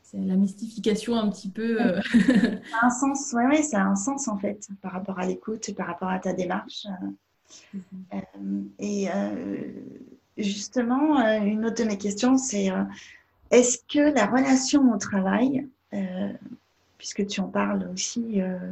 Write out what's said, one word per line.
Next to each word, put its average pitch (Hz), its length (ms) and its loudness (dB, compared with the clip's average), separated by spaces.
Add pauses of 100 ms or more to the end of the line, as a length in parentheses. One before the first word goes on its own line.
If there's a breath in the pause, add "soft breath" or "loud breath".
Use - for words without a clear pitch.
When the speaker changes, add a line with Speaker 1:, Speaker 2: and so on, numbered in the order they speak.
Speaker 1:
c'est - 160 -12
la 190 180 0
mystification 208 800 0
un 214 120 0
petit 196 220 -6
peu, 226 260 -2
Speaker 2:
Ouais. 214 60 0
Speaker 1:
euh. 190 200 2
<laughs> 226 580 4 (100)
Speaker 2:
Ça 233 120 -4
a 247 40 6
un 247 40 8
sens, 277 440 -2
ouais, 233 120 4
ouais, 302 160 4
ça 208 200 0
a 190 40 4
un 196 100 2
sens, 269 320 -4
en 208 100 -4
fait, 202 300 -6 (120)
par 185 120 -10
rapport 185 260 -8
à 185 80 -2
l'écoute, 202 500 -6
par 175 120 -6
rapport 175 200 -6
à 185 120 -2
ta 185 120 -2
démarche, 185 540 -6
euh. 190 200 -8 (680 loud breath)
Speaker 1:
Mhm. 190 80 -10 (320)
Speaker 2:
Euh, - 460 -6 (180)
et, 101 320 -2
euh, 170 460 -4 (840)
justement, 254 840 0
euh, 220 200 2
une 214 260 0
autre 233 160 -2
de 220 60 0
mes 202 100 -2
questions, 247 400 2
c'est, 196 320 0
euh, 190 140 0 (680 loud breath)
est-ce 247 280 6 (140)
que 294 220 4
la 214 120 4
relation 262 680 4
au 208 40 0
travail, 202 720 0 (240)
euh, 190 400 -4 (640)
puisque - 300 -6
tu 196 140 -6
en 185 80 -4
parles 202 440 -2
aussi, 214 480 -2
euh, 185 160 -2 (160)